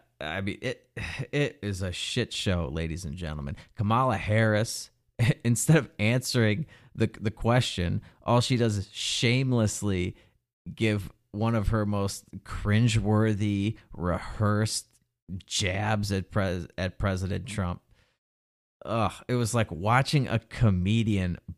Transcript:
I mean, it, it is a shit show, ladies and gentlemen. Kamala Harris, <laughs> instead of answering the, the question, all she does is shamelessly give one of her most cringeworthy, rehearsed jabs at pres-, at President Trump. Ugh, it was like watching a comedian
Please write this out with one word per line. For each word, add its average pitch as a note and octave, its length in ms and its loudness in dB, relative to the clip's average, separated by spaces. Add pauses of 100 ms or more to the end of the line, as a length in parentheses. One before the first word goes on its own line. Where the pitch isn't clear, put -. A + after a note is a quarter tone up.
(200)
I D#2 220 -6
mean, G2 200 -6
it, - 280 -8 (420)
it C#3+ 300 -2
is G2 220 -4
a F#2 80 -4
shit - 420 -4
show, F2 380 0
ladies E2 340 -4
and D2 100 -8
gentlemen. D2+ 400 -8 (200)
Kamala A#2 420 2
Harris, G#2+ 720 2 (280)
<laughs> - 260 0
instead A#2+ 320 4
of C#3+ 240 4
answering A2+ 680 2 (300)
the, A2 160 2 (100)
the G#2+ 80 0
question, A2+ 720 0 (220)
all A#2+ 180 4
she B2 160 0
does A2 200 2
is G2 140 -4
shamelessly A2+ 1200 0 (580)
give G#2+ 380 -2 (200)
one A2+ 220 -2
of G#2+ 140 0
her G#2+ 180 0
most G2+ 400 -4 (180)
cringeworthy, G#2+ 1300 2 (160)
rehearsed G#2 920 -2 (580)
jabs G2+ 680 -2
at F#2+ 200 -2
pres-, F#2 360 -2 (120)
at F#2 180 -4
President F#2+ 480 -2
Trump. F2+ 360 -4 (1040)
Ugh, G#2 280 0 (140)
it B2 80 0
was A#2+ 180 0
like A#2 180 0
watching A#2+ 560 2
a A#2 120 0
comedian G2 1000 2 (200)